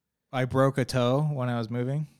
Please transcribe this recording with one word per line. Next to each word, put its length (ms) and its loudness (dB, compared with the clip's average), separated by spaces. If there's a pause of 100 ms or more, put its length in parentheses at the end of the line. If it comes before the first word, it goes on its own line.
(320)
I 140 -2
broke 340 2
a 60 2
toe 360 2 (100)
when 180 -2
I 100 -2
was 100 -4
moving. 380 -4 (120)